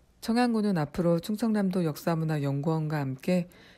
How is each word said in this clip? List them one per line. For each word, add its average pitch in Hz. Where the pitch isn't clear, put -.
청양군은 220
앞으로 165
충청남도 202
역사문화연구원과 156
함께 170